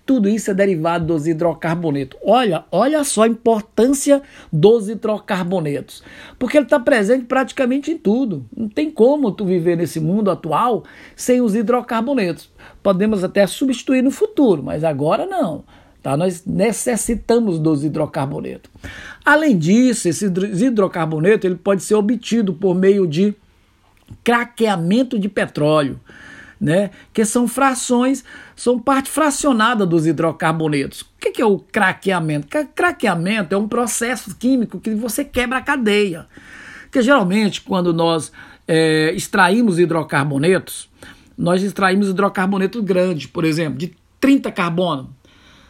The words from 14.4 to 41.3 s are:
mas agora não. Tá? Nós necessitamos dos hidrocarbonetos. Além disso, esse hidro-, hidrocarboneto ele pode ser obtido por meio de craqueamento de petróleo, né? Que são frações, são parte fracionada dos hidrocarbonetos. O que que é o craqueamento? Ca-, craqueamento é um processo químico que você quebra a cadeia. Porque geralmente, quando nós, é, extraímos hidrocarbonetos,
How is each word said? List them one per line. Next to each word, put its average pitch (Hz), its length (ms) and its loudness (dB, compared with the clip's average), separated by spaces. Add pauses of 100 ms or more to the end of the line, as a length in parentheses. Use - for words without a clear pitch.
mas 160 220 -6
agora 160 420 0
não. 269 380 -4 (380)
Tá? 135 140 -2
Nós 175 300 -2
necessitamos 220 1120 0
dos 151 240 0
hidrocarbonetos. 147 880 -6 (540)
Além 302 320 4
disso, 208 500 2
esse 190 200 -2
hidro-, 185 180 -2
hidrocarboneto 190 1000 0
ele 185 120 -2
pode 196 260 0
ser 214 120 0
obtido 214 580 0
por 185 200 0
meio 190 320 4
de 185 300 0 (880)
craqueamento 226 960 0
de 196 80 -2
petróleo, 151 720 0 (600)
né? 185 320 0 (200)
Que 214 140 0
são 240 240 0
frações, 262 720 0 (320)
são 247 240 0
parte 269 300 0
fracionada 247 760 0
dos 165 220 2
hidrocarbonetos. 160 920 -2
O - 40 -20 (140)
que 415 120 -2
que 339 100 -6
é 247 40 2
o 196 140 2
craqueamento? 175 880 -2
Ca-, 302 160 -4
craqueamento 208 880 -2
é 196 40 0
um 214 100 -2
processo 233 680 -4
químico 240 420 -2
que 220 160 -4
você 240 300 -4
quebra 247 320 -4
a 247 40 -4
cadeia. 208 680 0 (560)
Porque - 180 -2
geralmente, 208 580 2
quando 180 340 -2
nós, 165 380 -2 (340)
é, 160 460 2
extraímos 196 680 2
hidrocarbonetos, 156 1120 -2 (480)